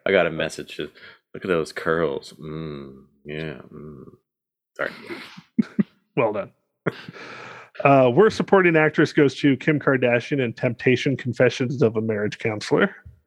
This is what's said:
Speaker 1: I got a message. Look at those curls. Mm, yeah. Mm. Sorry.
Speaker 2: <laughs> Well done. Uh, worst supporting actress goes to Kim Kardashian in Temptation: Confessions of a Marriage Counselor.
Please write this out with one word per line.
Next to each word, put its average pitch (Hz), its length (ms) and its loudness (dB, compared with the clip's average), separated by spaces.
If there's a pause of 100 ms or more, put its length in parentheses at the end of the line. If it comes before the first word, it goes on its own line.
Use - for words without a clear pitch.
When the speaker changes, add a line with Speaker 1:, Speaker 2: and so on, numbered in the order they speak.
Speaker 1:
I 98 60 0
got 90 160 4
a 80 40 -4
message. 80 480 -8
Look - 640 -16
at 101 40 -6
those 82 240 0
curls. 80 680 -2
Mm, 73 640 -12 (220)
yeah. 76 360 -10 (120)
Mm. 73 300 -18 (760)
Sorry. - 140 -6 (680)
Speaker 2:
<laughs> - 120 -4 (440)
Well 113 180 0
done. 101 180 -8 (1300)
Uh, 135 300 6
worst 202 240 4
supporting 180 380 4
actress 156 380 2
goes 143 220 4
to 139 220 2
Kim 151 220 0
Kardashian 127 640 0
in 120 100 -2
Temptation: 127 640 0
Confessions 120 640 0
of 113 140 4
a 110 60 0
Marriage 107 380 -4
Counselor. 143 560 -2 (320)